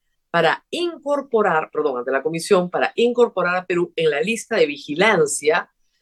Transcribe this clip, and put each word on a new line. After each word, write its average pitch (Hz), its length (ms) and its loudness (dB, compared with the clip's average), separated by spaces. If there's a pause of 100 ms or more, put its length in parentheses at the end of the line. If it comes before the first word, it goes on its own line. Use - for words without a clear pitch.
(320)
para 165 380 0
incorporar, 277 1000 -2
perdón, 147 260 -2
ante 123 140 -6
la 135 100 0
Comisión, 175 480 2
para 131 260 -2
incorporar 226 600 0
a 180 100 -4
Perú 175 300 -2
en 160 160 0
la 147 100 -2
lista 220 360 -4
de 165 80 6
vigilancia 151 1080 0 (300)